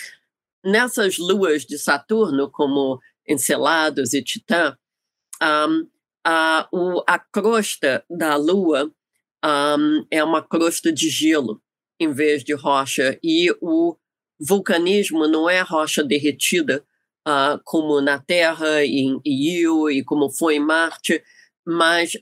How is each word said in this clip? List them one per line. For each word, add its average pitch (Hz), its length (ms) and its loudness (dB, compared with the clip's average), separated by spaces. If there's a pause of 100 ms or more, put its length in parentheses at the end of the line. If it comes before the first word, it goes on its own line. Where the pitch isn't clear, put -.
(640)
Nessas 220 540 0
luas 175 460 0
de 143 140 -10
Saturno, 147 720 -2
como 135 480 -2 (300)
Encelados 147 880 2
e 139 80 0
Titã, 151 540 -2 (640)
ahm, 160 460 2 (400)
a, 160 460 2
o, 180 340 -2
a 175 120 2
crosta 208 880 -2
da 160 280 -2
Lua, 156 540 2 (540)
ahm, 147 640 0
é 156 140 0
uma 160 180 0
crosta 165 500 -2
de 156 180 -2
gelo, 139 500 0 (400)
em 160 120 0
vez 147 300 0
de 147 120 -4
rocha, 135 680 -2
e 165 380 0
o 165 360 0 (440)
vulcanismo 175 880 0
não 156 200 2
é 185 120 2
rocha 156 420 -2
derretida, 143 840 -2 (420)
ah, 143 380 0
como 151 360 0
na 139 180 0
Terra, 160 640 0
em 135 400 0
Io, 156 680 0
e 135 120 0
como 143 280 0
foi 160 260 0
em 147 40 0
Marte, 160 640 -2 (440)
mas 170 560 0